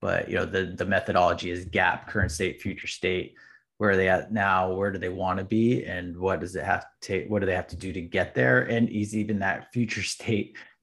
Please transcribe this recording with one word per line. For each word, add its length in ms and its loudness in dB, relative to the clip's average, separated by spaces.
but, 260 0
you 80 -2
know, 100 0
the, 200 -2
the 200 -4
methodology 640 2
is 140 -6
gap, 460 0
current 220 0
state, 300 -4
future 260 -6
state. 480 -4
Where 140 2
are 40 4
they 140 4
at 220 2
now? 420 2
Where 180 0
do 80 -4
they 100 -4
wanna 360 -2
be? 400 2
And 320 -6
what 240 0
does 160 -6
it 80 -4
have 160 2
to 80 -16
take? 320 -4
What 80 2
do 60 0
they 100 2
have 120 -4
to 100 -12
do 160 -8
to 80 -6
get 340 -2
there? 280 4
And 260 2
is 260 -2
even 240 0
that 340 -2
future 300 -2
state, 520 -2